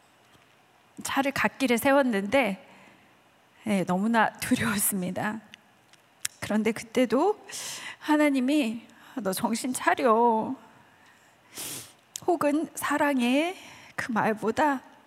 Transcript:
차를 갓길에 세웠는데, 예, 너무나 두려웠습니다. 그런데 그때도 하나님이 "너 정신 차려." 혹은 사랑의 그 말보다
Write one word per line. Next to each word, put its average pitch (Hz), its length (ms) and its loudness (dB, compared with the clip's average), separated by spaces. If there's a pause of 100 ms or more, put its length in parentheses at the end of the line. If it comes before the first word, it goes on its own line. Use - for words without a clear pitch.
(1040)
차를 277 280 -2
갓길에 240 460 0
세웠는데, 240 880 2 (1040)
예, 196 160 2
너무나 202 500 2
두려웠습니다. 208 1080 -2 (1040)
그런데 214 260 0
그때도 254 720 0 (540)
하나님이 277 880 0 (300)
"너 196 180 -4
정신 226 400 -2
차려." 240 840 2 (1700)
혹은 302 480 0
사랑의 285 800 0 (400)
그 - 160 -6
말보다 220 680 0 (260)